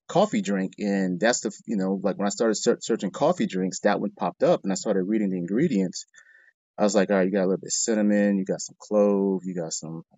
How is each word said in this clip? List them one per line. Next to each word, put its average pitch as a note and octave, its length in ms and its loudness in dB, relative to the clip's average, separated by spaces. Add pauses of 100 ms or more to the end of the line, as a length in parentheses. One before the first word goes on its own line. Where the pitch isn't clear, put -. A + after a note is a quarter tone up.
coffee G3+ 340 2
drink." G3 360 -2
And G2 420 -2
that's A#2 220 2
the, G#2+ 100 -4 (140)
you A2 120 -4
know, F#2+ 240 -2
like, F#2 160 -2
when G2 80 -2
I G2 40 -2
started A2 260 0
ser-, A#2 260 0
searching G#2+ 300 -2
coffee C#3+ 340 0
drinks, F#2 340 -4
that G#3 200 2
one - 160 -4
popped F2+ 280 -4
up E3+ 200 4
and G2 80 -2
I - 40 0
started F#2+ 280 -2
reading G#2 260 0
the F#2 80 -2
ingredients. G2 680 0 (720)
I G#2+ 60 2
was G2+ 120 2
like, F#2+ 140 4
"All G2+ 80 4
right, F#2 80 4
you F#2+ 60 -2
got G2+ 120 2
a F#2 40 2
little F#2 100 0
bit - 100 -14
of - 60 -8
cinnamon, G#2 640 2
you F#2+ 80 -2
got F2+ 160 -4
some - 180 -14
clove, G2 680 2
you F#2 100 -6
got D#2+ 180 -6
some, E2 300 -10 (140)